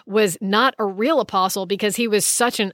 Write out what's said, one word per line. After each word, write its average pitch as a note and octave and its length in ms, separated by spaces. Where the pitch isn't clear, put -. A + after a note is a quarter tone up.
was G3+ 360
not G#3+ 360
a A3 80
real A3+ 360
apostle F#3+ 440
because G3 300
he A#3 140
was G#3 160
such - 340
an G3 140